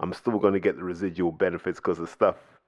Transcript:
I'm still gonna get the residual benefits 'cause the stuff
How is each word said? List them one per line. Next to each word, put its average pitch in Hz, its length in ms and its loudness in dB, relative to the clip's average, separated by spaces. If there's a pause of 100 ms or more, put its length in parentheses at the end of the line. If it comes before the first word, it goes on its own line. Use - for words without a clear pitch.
I'm 90 120 -4
still 110 260 -2
gonna 98 200 4
get 90 180 0
the 87 80 -10
residual 87 460 -2
benefits 87 480 -2
'cause 87 200 -2
the 85 80 -6
stuff - 300 2 (320)